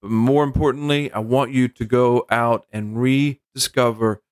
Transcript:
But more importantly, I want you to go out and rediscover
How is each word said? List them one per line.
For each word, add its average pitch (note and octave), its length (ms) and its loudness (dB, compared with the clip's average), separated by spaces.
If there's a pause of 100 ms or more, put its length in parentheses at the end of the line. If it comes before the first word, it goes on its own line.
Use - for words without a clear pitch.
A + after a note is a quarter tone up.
But G2+ 80 -10
more B2+ 340 2
importantly, C#3+ 680 -2
I G2+ 60 -6
want A#2+ 340 -2
you B2+ 160 2
to - 160 -8
go B2 460 2
out A#2 420 -2
and G#2+ 280 -8
rediscover B2 1300 -2